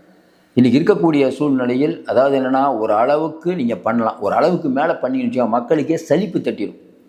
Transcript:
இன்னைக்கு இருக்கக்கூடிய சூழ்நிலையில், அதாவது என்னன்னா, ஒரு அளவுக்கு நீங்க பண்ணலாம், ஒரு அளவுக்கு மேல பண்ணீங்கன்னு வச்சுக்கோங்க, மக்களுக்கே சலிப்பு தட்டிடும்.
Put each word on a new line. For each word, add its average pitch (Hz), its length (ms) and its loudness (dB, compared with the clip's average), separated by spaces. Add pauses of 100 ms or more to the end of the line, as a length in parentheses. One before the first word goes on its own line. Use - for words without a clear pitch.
(540)
இன்னைக்கு 127 240 4
இருக்கக்கூடிய 160 500 2
சூழ்நிலையில், 131 800 -2
அதாவது 131 340 2
என்னன்னா, 135 380 0
ஒரு - 140 0
அளவுக்கு 156 600 0
நீங்க 117 220 -2
பண்ணலாம், 113 440 -2
ஒரு 98 140 -2
அளவுக்கு 151 340 0
மேல 147 240 0
பண்ணீங்கன்னு 127 380 -2
வச்சுக்கோங்க, 120 180 0
மக்களுக்கே 135 480 0
சலிப்பு 175 420 -2
தட்டிடும். 107 400 -6 (300)